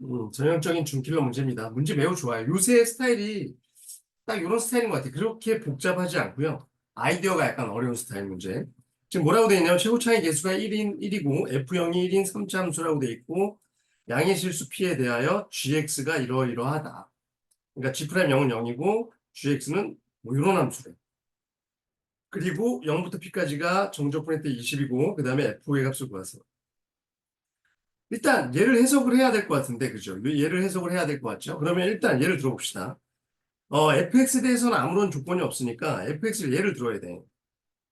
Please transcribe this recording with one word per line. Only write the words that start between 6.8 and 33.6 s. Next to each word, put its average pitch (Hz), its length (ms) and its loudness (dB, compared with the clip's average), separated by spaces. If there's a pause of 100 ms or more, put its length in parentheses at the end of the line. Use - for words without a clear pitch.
아이디어가 175 500 0
약간 120 240 -4
어려운 120 240 -2
스타일 101 300 -8
문제. 95 420 -6 (420)
지금 185 140 -2
뭐라고 202 240 6
돼 196 120 6
있냐면 175 200 4
최고 233 220 2
차이 233 200 4
개수가 165 340 0
일인, 208 460 -2
일이고 185 480 0
에프 135 280 -2
영이 175 300 2
일인 190 180 2
삼 196 240 -6
참수라고 165 500 -2
돼 123 140 -2
있고 185 480 -4 (480)
양의 151 260 2
실수 156 340 -4
P에 180 280 -2
대하여 127 560 0
지엑스가 151 640 -2
이러이러하다. 127 920 -2 (680)
그러니까 131 180 -4
G 151 160 -6
프라임 165 240 2
영은 135 160 4
영이고 131 640 -2 (200)
지엑스는 143 640 -2 (260)
뭐 120 140 -4
요런 180 200 4
함수래. 131 360 -2 (1400)
그리고 190 560 -2
영부터 175 340 -2
P까지가 175 720 -2
정적분의 151 500 -4
때 147 80 -4
이십이고 139 640 -2
그다음에 135 300 0
F의 139 400 -2
값을 131 240 -4
구하세요. 95 340 -14 (1700)
일단 220 440 2
얘를 233 220 6
해석을 254 400 6
해야 262 160 6
될 208 160 0
것 160 60 2
같은데, 123 360 -2
그죠? 98 360 -10
얘를 156 360 0
해석을 185 300 -2
해야 175 140 0
될 139 160 -4
것 117 80 -4
같죠? 143 280 -8
그러면 175 300 2
일단 175 320 2
예를 175 160 2
들어봅시다. 127 600 -4 (720)